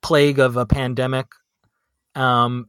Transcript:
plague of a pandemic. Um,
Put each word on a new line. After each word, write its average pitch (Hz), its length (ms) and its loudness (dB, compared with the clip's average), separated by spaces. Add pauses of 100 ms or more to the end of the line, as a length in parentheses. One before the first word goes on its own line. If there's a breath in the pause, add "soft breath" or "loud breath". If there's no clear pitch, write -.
plague 147 380 2
of 127 180 2
a 123 80 -2
pandemic. 131 600 -4 (880)
Um, 123 540 0